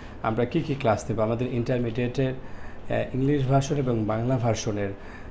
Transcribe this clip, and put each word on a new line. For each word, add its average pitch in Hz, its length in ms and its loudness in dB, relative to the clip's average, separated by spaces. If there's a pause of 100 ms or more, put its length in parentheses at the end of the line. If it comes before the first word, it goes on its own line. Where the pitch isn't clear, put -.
(240)
আমরা 113 220 2
কী 160 160 0
কী 139 140 -2
ক্লাস 110 340 2
নেব? 110 100 0
আমাদের 117 340 0
ইন্টারমিডিয়েটের, 123 800 0
আহ, - 840 -4
ইংলিশ 135 320 2
ভার্সন 139 280 4
এবং 120 300 2
বাংলা 113 320 2
ভার্সনের, 107 520 0 (420)